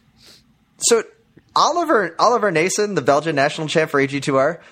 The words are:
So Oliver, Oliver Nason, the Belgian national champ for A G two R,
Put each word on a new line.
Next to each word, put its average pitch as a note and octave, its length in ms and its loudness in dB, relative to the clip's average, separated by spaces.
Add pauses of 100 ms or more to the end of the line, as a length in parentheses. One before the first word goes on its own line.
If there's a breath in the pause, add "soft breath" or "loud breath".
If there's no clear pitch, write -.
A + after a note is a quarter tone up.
(800 soft breath)
So A3+ 240 0 (540)
Oliver, C4+ 640 2
Oliver G#3 320 2
Nason, F#3 420 -2
the D3 80 -2
Belgian D3 320 0
national D3 320 -2
champ D#3+ 240 0
for C#3 80 0
A C#3 80 2
G C#3 140 -6
two C#3 160 -2
R, D3+ 240 0 (120)